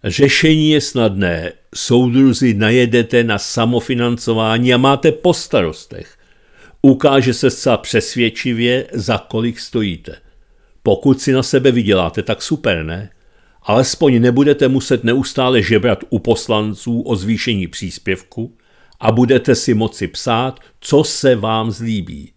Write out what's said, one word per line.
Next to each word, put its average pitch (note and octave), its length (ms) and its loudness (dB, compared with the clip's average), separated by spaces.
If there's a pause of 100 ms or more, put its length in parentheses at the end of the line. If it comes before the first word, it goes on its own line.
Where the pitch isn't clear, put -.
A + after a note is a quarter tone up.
Řešení D3+ 640 2
je D3+ 120 2
snadné. F#2+ 720 -2 (220)
Soudruzi, B2 760 2
najedete A#2 720 2
na A2 140 0
samofinancování A#2+ 1400 -2
a A#2+ 40 4
máte C#3 340 2
po F3 220 0
starostech. - 840 -6 (640)
Ukáže C3+ 520 4
se C3 160 0
zcela A#2+ 280 0
přesvědčivě, A#2+ 1160 -2
za A#2 240 -2
kolik A2+ 420 -6
stojíte. F#2 560 -6 (680)
Pokud C3+ 380 2
si C#3 100 0
na B2+ 120 2
sebe C3 280 2
vyděláte, G2 520 0
tak - 180 -6
super, F#2 440 -4
ne? F#2 240 -10 (560)
Alespoň B2+ 560 2
nebudete C#3 460 2
muset C3 360 0
neustále B2+ 580 0
žebrat A2+ 480 0
u A2+ 100 -2
poslanců A2 840 -2
o A#2 140 -4
zvýšení G2+ 520 -4
příspěvku - 920 -8 (420)
a A2+ 120 2
budete B2 440 4
si A#2+ 180 -2
moci G#2+ 340 -2
psát, B2+ 520 -6 (220)
co D3 220 2
se C3 320 2
vám A2 360 -2
zlíbí. F#2+ 640 -8